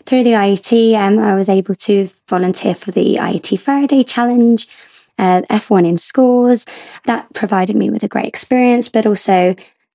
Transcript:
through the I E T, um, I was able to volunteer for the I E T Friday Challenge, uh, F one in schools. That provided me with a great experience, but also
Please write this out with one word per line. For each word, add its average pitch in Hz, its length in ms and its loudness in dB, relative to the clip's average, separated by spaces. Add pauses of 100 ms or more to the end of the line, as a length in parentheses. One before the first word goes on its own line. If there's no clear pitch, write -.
through 254 180 0
the 233 120 4
I 202 160 2
E 196 60 0
T, 226 380 2
um, 202 220 2
I 214 160 0
was 196 160 0
able 190 240 0
to 196 340 -2 (200)
volunteer 185 480 -2
for - 160 -12
the - 260 0
I - 140 -4
E 170 80 -4
T - 180 -4
Friday 277 460 0
Challenge, 240 640 0 (500)
uh, 185 320 2
F 214 220 -2
one 180 160 2
in 170 100 0
schools. 247 720 0 (380)
That - 280 -6
provided 196 420 -2
me 208 140 0
with 214 140 -4
a - 40 -6
great - 200 -6
experience, 247 600 0
but 220 200 0
also 185 480 0 (400)